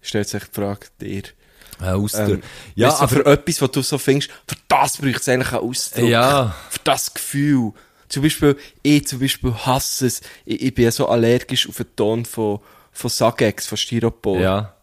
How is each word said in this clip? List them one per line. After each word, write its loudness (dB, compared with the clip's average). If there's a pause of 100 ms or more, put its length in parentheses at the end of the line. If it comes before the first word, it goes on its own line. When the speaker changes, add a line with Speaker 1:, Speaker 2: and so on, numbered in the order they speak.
Speaker 1:
stell -4
jetzt -6
echt -8
die -4
Frage -6 (120)
dir. -8 (580)
Speaker 2:
Äh, -6
aus 0
der, 0
Speaker 1:
Ähm, 0 (300)
Speaker 2:
ja, 2
Speaker 1:
weißt 4
du, 4
Speaker 2:
aber 2
Speaker 1:
für 4
etwas, 2
wo 2
du -2
so -2
findest, 0 (160)
für -8 (120)
das 2
braucht's -2
eigentlich 0
einen -2
Ausdruck. 0
Speaker 2:
Ja. 2 (160)
Speaker 1:
Für -8
das -2
Gefühl. 0 (360)
Zum -4
Beispiel, 2 (240)
ich 4
zum -8
Beispiel -2
hasse -2
es, -4 (220)
ich, -6
ich -2
bin 4
ja 4
so -2
allergisch 2
auf -14
den -10
Ton 0
von, -4 (320)
von -8
Sagex, 0
von -8
Styropor. -2
Speaker 2:
Ja. 0